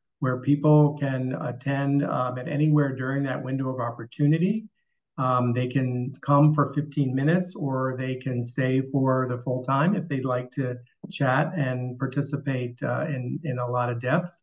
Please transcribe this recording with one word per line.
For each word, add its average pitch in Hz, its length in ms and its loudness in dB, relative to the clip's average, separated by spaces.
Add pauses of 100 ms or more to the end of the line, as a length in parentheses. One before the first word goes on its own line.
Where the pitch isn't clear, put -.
(200)
where 127 200 0
people 147 580 6
can 131 360 -2
attend, 139 680 0
um, 127 340 -2
at 127 100 -8
anywhere 147 460 2
during 135 300 -2
that 127 180 -4
window 131 260 -2
of 127 120 -4
opportunity. 151 880 0 (500)
Um, 127 340 2
they 123 140 0
can 127 560 -2
come 147 320 6
for 143 180 2
fifteen 139 420 -2
minutes, 160 400 2
or 131 440 -2
they 131 160 -4
can 123 280 -4
stay 131 380 0
for 131 480 2
the 123 80 -4
full 127 260 -4
time 147 320 2
if 180 140 -4
they'd 131 160 -2
like 127 280 -2
to 127 240 -4 (340)
chat 135 460 0
and 127 420 -2
participate, 131 840 -4
uh, 123 260 -2
in, 131 340 -4
in 127 160 -4
a 123 80 -4
lot 120 240 -2
of 117 100 -4
depth. 156 420 -2